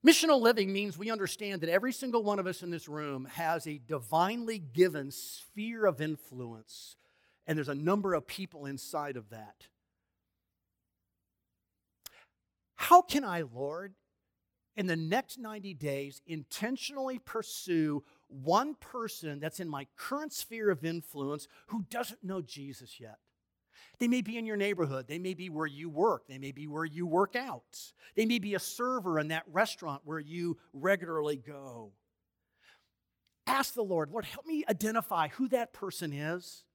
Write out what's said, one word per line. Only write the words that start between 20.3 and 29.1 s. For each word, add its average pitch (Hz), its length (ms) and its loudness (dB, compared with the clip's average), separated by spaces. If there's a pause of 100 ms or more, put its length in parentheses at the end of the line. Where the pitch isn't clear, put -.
sphere 220 360 0
of 151 140 2
influence 151 640 -4 (200)
who 208 220 -4
doesn't 240 340 -6
know 190 180 -4
Jesus 139 580 -14
yet? 110 180 -16 (800)
They 240 120 2
may 247 120 4
be 220 160 -4
in 226 80 -4
your 214 120 0
neighborhood. 151 500 2
They 156 120 -6
may 185 140 -4
be 180 160 -8
where 156 160 -2
you 151 240 -8
work. 160 380 2
They 131 100 -14
may 139 140 -8
be 147 160 -10
where 151 160 -4
you 165 240 -4
work 190 300 4
out. - 560 -8 (220)
They 220 100 6
may 233 140 4
be 202 140 -2
a 185 60 2
server 240 600 0